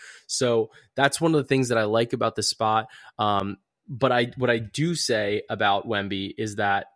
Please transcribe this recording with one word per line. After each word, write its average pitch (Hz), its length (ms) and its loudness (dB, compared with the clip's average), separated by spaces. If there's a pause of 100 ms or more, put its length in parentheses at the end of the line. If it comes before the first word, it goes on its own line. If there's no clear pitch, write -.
(280)
So 117 420 0 (260)
that's 135 240 2
one 165 140 2
of 147 80 4
the 127 60 -4
things 131 220 2
that 117 100 0
I 107 60 2
like 113 280 0
about 113 220 -2
this 104 140 -2
spot. 110 380 0 (300)
Um, 101 400 0 (300)
but 131 240 0
I, 123 260 2
what 127 140 2
I 117 80 2
do 143 340 -4
say 107 560 -2
about 101 380 2
Wemby 98 500 -4
is 107 200 -6
that 101 280 0 (100)